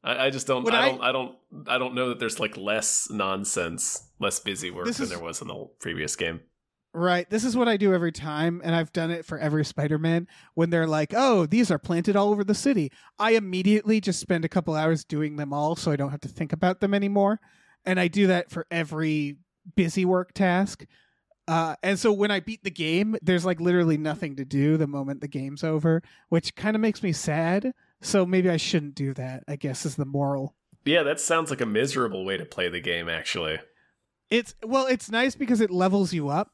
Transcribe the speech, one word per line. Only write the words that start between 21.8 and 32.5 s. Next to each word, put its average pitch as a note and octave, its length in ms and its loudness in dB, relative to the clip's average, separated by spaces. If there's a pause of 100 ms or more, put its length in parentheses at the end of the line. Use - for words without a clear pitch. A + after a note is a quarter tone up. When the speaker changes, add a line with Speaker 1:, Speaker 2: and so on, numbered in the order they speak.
Speaker 2:
and F#3 160 0
so A3+ 140 4
when G3+ 180 2
I G3 100 0
beat A3 240 -12
the G3 60 -4
game, F3 520 0
there's, F3 220 2
like, F3+ 160 0
literally E3+ 380 4
nothing D3+ 380 -4
to C3+ 100 -6
do C#3 320 4
the D#3 80 2
moment C#3 340 -6
the C#3+ 80 -10
game's C#3 340 -8
over, D#3+ 400 2 (280)
which - 260 0
kinda G#3+ 220 -2
makes A3 240 0
me F#3 100 0
sad. E3+ 600 0 (280)
So G3 260 2
maybe F#3 240 4
I E3+ 80 2
shouldn't D3 360 -2
do C#3 200 -4
that, C3 340 -10
I D3 80 -6
guess, C3+ 300 -6
is C#3 100 -6
the D3 80 -4
moral. C#3 500 -2 (300)
Speaker 1:
Yeah, D#3 200 4
that C#3+ 160 0
sounds E3 300 0
like C3 100 -4
a B2 60 0
miserable A2 580 0
way F#2+ 120 -2
to E2+ 80 -6
play - 240 -4